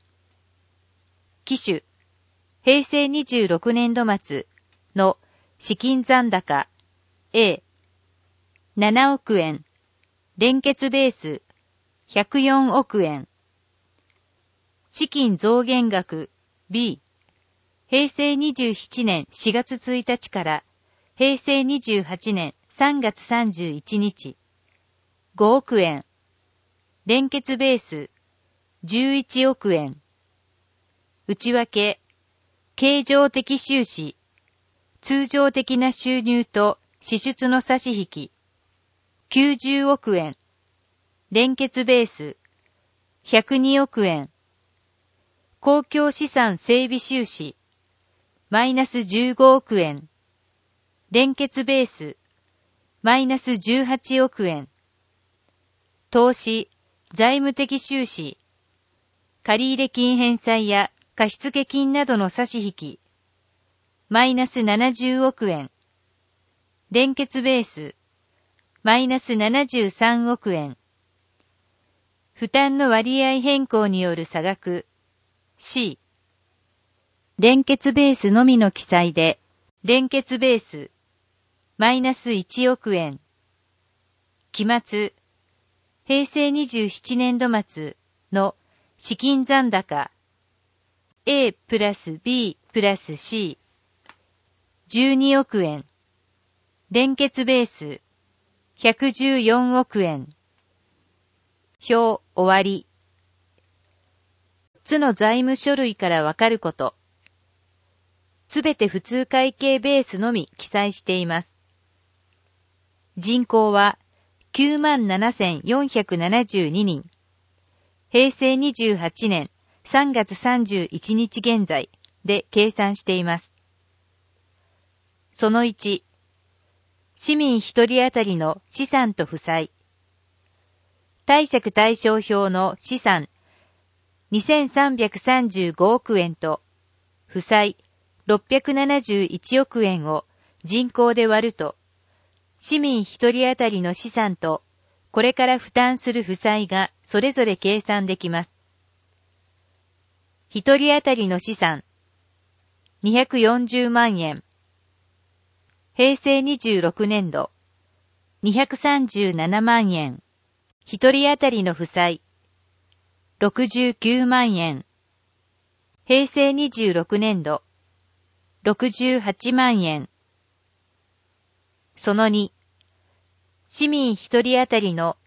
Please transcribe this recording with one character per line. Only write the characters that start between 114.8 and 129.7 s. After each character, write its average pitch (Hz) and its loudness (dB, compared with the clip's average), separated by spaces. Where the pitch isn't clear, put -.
七 196 0
千 180 -4
四 269 0
百 202 -2
七 190 0
十 185 -2
二 185 -2
人。 170 -2
平 262 4
成 262 0
二 277 -2
十 220 0
八 170 -4
年 165 -4
三 277 0
月 220 -2
三 247 0
十 190 -4
一 - -8
日 226 -2
現 220 0
在 147 -4
で 202 -2
計 214 2
算 202 -2
し - -16
て 185 -2
い 180 -2
ま 170 -2
す。 - -16
そ 214 0
の 233 2
一、 202 -6
市 302 -2
民 277 0
一 233 0
人 247 2
当 254 2
た 233 -2
り 196 -2
の 156 -4
資 - -6
産 247 0
と 165 -4
負 160 -12
債。 160 -4